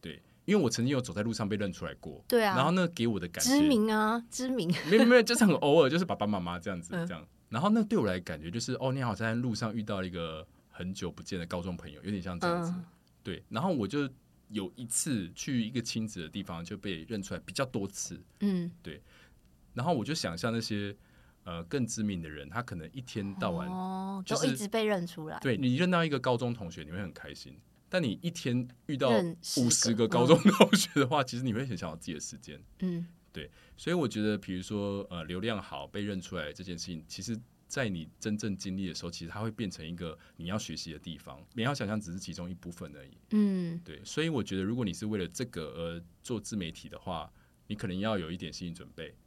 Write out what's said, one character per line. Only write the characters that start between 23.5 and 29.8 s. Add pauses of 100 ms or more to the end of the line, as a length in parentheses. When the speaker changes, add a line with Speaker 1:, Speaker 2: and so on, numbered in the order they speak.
Speaker 1:
晚
Speaker 2:
哦，
Speaker 1:
就
是
Speaker 2:
都
一
直
被
认
出
来。
Speaker 1:
对，
你
认
到
一
个
高
中
同
学，
你
会
很
开
心。 (300)
但
你
一
天 (200)
遇
到
Speaker 2:
认
十
个。
Speaker 1:
五
十